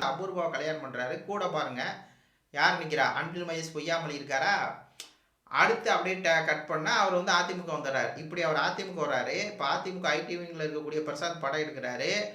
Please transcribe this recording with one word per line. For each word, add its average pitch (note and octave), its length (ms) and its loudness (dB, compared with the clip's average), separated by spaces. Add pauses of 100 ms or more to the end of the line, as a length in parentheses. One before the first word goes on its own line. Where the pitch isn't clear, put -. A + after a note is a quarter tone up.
அபூர்வாவை E3+ 480 -2
கல்யாணம் D3+ 340 -2
பண்றாரு. B2+ 420 -4
கூட G3 220 -2
பாருங்க D3+ 580 -2 (460)
யார் E3 360 4
நிக்கிறா, C3+ 260 4
அன்பில் E3 320 -4
மகேஷ் D#3+ 320 -4
பொய்யாமொழி D#3 400 -2
இருக்காரா. C#3 580 2 (680)
அடுத்து G#3 480 4
அப்படியே F#3 300 2
ட-, E3 240 4
கட் D3+ 220 0
பண்ணா F3 320 2
அவர் F3+ 240 4
வந்து G3 80 2
அதிமுக F3+ 440 2
வந்துடுறாரு. C3+ 420 0
இப்படி D#3+ 260 -6
அவர் D#3 140 2
அதிமுக F3+ 420 -2
வர்றாரு. C#3+ 460 0
இப்ப D3 300 -2
அதிமுக F3+ 300 -4
ஐ D#3+ 200 2
டி E3+ 120 -6
விங்ல E3+ 240 -8
இருக்கக்கூடிய D3+ 360 -4
பிரசாந்த் D#3+ 420 -4
படம் D3+ 200 0
எடுக்கிறாரு. C#3 520 -4 (240)